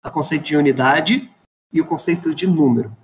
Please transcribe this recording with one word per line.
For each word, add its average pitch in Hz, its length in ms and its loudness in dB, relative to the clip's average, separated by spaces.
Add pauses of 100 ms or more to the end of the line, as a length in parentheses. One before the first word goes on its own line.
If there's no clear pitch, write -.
O 107 80 -12
conceito 147 320 -4
de 151 140 -2
unidade 147 720 2 (420)
e 160 100 0
o - 40 -2
conceito 170 480 -4
de 185 140 -4
número. 143 560 2